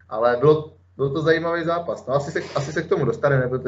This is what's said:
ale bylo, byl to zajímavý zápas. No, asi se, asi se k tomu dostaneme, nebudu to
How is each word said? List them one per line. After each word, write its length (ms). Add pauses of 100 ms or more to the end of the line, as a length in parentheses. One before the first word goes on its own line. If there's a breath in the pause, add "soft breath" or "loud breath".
ale 280
bylo, 360 (240)
byl 120
to 120
zajímavý 420
zápas. 440
No, 60
asi 180
se, 80 (160)
asi 180
se 80
k 80
tomu 160
dostaneme, 360
nebudu 220
to 40